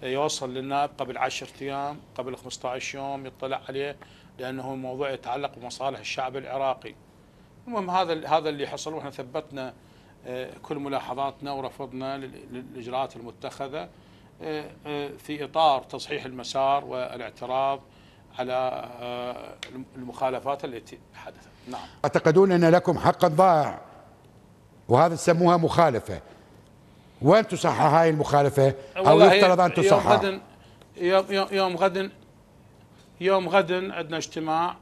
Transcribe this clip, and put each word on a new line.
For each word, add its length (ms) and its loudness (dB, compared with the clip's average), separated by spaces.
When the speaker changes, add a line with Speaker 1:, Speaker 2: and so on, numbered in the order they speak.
Speaker 1:
يوصل 500 -4
للنائب 440 -4
قبل 200 -8
عشرة 320 -6
أيام، 380 -8
قبل 200 -8
خمسطعش 580 -10
يوم 320 -10
يطلع 440 -8
عليه، 260 -8
لأنه 340 -8
الموضوع 380 -6
يتعلق 460 -6
بمصالح 420 -8
الشعب 380 -8
العراقي. 560 -6
المهم، 220 -6
هذا 240 0
ال-، 140 -8
هذا 220 0
اللي 180 -6
حصل، 260 -10
وإحنا 180 -10
ثبتنا، 640 -10
آه، 220 -10
كل 120 -8
ملاحظاتنا 760 -6
ورفضنا 680 -10
لل-، 140 -14
للإجراءات 640 -8
المتخذة، 760 -12
آه، 240 -8
آه، 220 -6
في 180 -8
إطار 400 2
تصحيح 420 -10
المسار 600 -2
والاعتراض 960 -6
على، 480 -4
آه، 520 -10
الم-، 160 -14
المخالفات 680 -6
التي 340 -14
حدثت. 340 -20
نعم. 140 -10
Speaker 2:
تعتقدون 480 4
أن 140 4
لكم 320 4
حقا 300 2
ضائع، 520 4
وهذا 260 6
تسموها 420 4
مخالفة. 640 2
وين 260 6
تصحح 340 0
هاي 280 6
المخالفة؟ 640 4
أو 120 4
Speaker 1:
والله 240 10
Speaker 2:
يفترض 260 6
أن 180 6
Speaker 1:
يوم 80 4
Speaker 2:
تصحح؟ 260 6
Speaker 1:
غد، 300 2
يوم، 320 2
يوم، 220 0
يوم 260 0
غد، 340 0
يوم 280 2
غد 220 4
عندنا 460 -6
اجتماع 640 -4